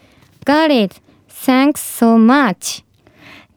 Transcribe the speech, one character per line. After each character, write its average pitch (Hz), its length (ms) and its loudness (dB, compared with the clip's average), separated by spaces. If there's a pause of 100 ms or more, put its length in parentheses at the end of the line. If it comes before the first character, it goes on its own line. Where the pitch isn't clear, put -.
(460)
Got 294 400 0
it. - 160 -10 (280)
Thanks 269 500 0
so - 360 -2
much. 226 680 0 (720)